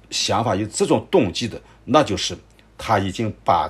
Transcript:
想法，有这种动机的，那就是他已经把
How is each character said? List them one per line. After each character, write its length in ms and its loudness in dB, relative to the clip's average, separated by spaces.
想 340 0
法， 100 0
有 120 -2
这 180 -2
种 260 2
动 220 4
机 160 -6
的， 120 -12
那 200 4
就 120 -2
是 200 -6
他 220 0
已 120 -2
经 220 -4
把 260 2